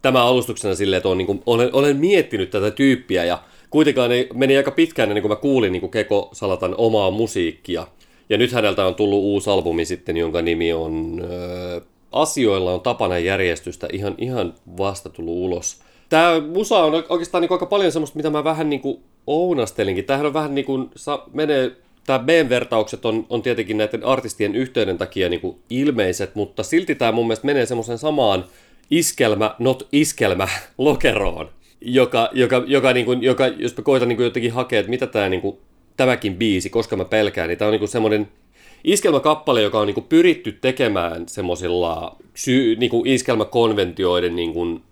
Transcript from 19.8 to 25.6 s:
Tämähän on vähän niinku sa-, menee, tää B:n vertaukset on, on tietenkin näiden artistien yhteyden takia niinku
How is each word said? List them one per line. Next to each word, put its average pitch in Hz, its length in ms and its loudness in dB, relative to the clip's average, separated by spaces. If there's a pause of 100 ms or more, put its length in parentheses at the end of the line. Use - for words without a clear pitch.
Tämähän 139 220 -2
on 143 80 -2
vähän 151 200 -2
niinku 135 420 -4
sa-, 147 260 -8 (100)
menee, 139 440 0 (300)
tää 135 120 2
B:n 147 300 2
vertaukset 117 560 -2
on, 110 260 -2
on 117 120 -2
tietenkin 107 360 -2
näiden 107 260 -2
artistien 113 500 -2
yhteyden 110 440 -2
takia 92 300 -2
niinku 87 300 -4 (120)